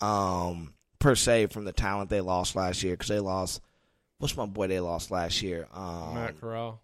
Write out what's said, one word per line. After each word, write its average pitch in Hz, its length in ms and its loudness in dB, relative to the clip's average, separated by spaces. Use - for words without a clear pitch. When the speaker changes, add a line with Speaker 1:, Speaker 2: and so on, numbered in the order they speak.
Speaker 1:
um, 90 720 0
per 143 160 6
se, 113 340 6
from 104 180 -6
the 95 80 -6
talent 98 360 0
they 104 120 2
lost 90 340 0
last 92 260 0
year, 92 160 0
'cause - 120 -6
they 104 100 2
lost, 95 420 -2
what's - 180 -2
my 123 80 -2
boy 101 220 -2
they 92 120 2
lost 85 320 -2
last 87 300 0
year? 87 320 -4
Um, 85 420 -8
Speaker 2:
Matt 113 240 -6
Corral. 113 440 -8